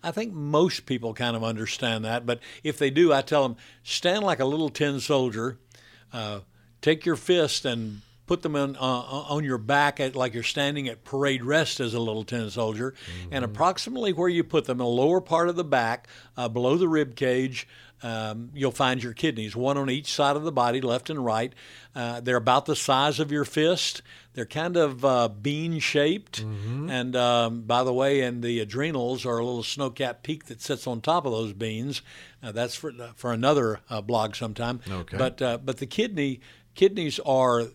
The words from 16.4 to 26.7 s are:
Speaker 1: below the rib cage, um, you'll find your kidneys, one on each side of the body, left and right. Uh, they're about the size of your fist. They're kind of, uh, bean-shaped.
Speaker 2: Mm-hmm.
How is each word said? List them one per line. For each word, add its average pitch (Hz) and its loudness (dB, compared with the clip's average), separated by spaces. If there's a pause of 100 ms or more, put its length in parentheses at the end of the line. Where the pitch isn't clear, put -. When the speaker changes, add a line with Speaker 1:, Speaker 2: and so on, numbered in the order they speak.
Speaker 1:
below 123 2
the 180 4
rib 147 2
cage, 131 0 (360)
um, 113 -6
you'll 135 0
find 127 2
your 120 -6
kidneys, 110 -2
one 131 0
on 139 -2
each 139 -4
side 143 2
of 151 -4
the 165 -4
body, 123 2
left 127 -2
and 147 -4
right. 117 0 (420)
Uh, 120 -6
they're 123 2
about 127 4
the 156 2
size 139 2
of 147 0
your 147 0
fist. 156 0 (320)
They're 120 -6
kind 170 -2
of, 139 2
uh, 127 4
bean-shaped. 147 0
Speaker 2:
Mm-hmm. 107 -6